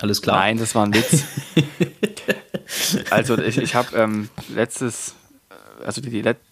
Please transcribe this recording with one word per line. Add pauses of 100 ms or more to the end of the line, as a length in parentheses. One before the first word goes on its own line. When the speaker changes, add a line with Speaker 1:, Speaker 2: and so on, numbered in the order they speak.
Speaker 1:
Alles
klar.
Speaker 2:
Nein,
das
war
ein
Witz.
Speaker 1:
<laughs> (1800)
Speaker 2:
Also
ich,
ich
hab,
ähm, (260)
letztes, (720)
also
die,
die
let-, (100)